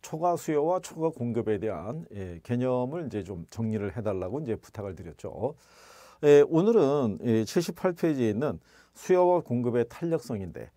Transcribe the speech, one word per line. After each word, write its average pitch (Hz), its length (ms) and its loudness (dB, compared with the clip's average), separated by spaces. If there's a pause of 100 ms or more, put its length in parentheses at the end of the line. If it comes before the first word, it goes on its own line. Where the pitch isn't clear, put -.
초과 170 340 -2
수요와 160 440 0
초과 160 280 -4
공급에 117 480 -2
대한, 107 480 -6 (100)
예, 92 280 -10
개념을 127 640 -2
이제 104 180 -6
좀 90 240 -10
정리를 110 480 -4
해달라고 101 440 -4
이제 113 160 -4
부탁을 98 380 -12
드렸죠. 92 600 -8 (720)
예, 143 220 10
오늘은, 147 800 4
예, 113 220 2
칠십팔 180 480 -2
페이지에 143 340 0
있는 107 320 -2 (320)
수요와 180 480 4
공급의 120 480 0
탄력성인데 107 880 -6